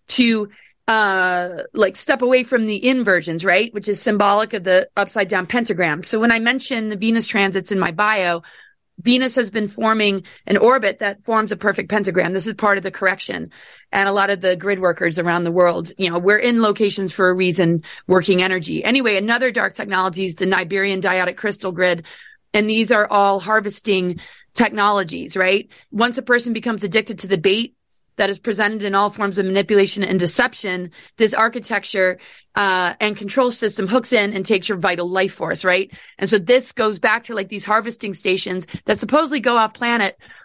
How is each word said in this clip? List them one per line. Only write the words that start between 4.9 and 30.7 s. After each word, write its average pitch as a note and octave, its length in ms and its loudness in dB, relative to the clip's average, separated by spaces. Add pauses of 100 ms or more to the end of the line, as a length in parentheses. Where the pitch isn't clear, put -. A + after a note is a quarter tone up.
upside G3+ 320 -2
down F#3 180 -2
pentagram. F3+ 560 -2
So - 160 -2
when A#3 140 4
I A3+ 60 2
mention A#3 500 -2
the G#3+ 80 -6
Venus A3+ 300 0
transits F#3+ 460 0
in G3 60 0
my F3 120 0
bio, F3+ 520 0 (600)
Venus B3 340 2
has A#3 140 -2
been G#3+ 160 -4
forming G#3 580 0 (220)
an G3+ 120 2
orbit G#3+ 400 4
that G3+ 260 -6
forms G#3+ 280 0
a G3 40 -6
perfect G3 320 -2
pentagram. F3+ 460 0
This F#3+ 120 -4
is A3 60 -6
part G3+ 240 2
of G3 60 -6
the F#3 80 -6
correction. F#3 600 -4 (420)
And G3 180 0
a - 20 -2
lot G3 160 2
of G3 140 -2
the F#3 140 2
grid F#3 220 -2
workers E3+ 400 0
around E3+ 260 0
the E3+ 80 -2
world, F3 440 2
you F#3 140 0
know, E3+ 80 -2
we're F#3+ 180 4
in A#3 240 2
locations G3+ 500 0
for F#3 200 2
a F3+ 40 2
reason, F3 480 2 (240)
working F3+ 360 4
energy. E3+ 420 -2
Anyway, A#3 320 2
another A#3 340 0
dark G3 240 -2
technology F#3+ 520 -2
is F3 80 -6
the F#3 100 -4
Niberian F#3+ 560 0
diodic F3+ 380 0
crystal G3 340 -6
grid. E3+ 320 0 (480)
And G#3+ 160 2
these A3 240 2
are G#3+ 160 4
all G3+ 320 4
harvesting G3 800 -2 (320)
technologies, G3+ 840 0
right? F#3+ 360 0 (200)
Once A#3 280 0
a B3+ 40 -8
person A#3+ 300 0
becomes A3 320 -4
addicted G#3 360 -4
to F#3+ 60 -14
the F#3 120 0
bait G3 360 0 (420)
that G3 120 2
is G3 100 -4
presented G#3 460 -2
in G3 100 -2
all G3+ 140 2
forms G3+ 300 -4
of F#3+ 80 0
manipulation G3 580 2
and F3+ 160 0
deception, F3+ 680 -4 (260)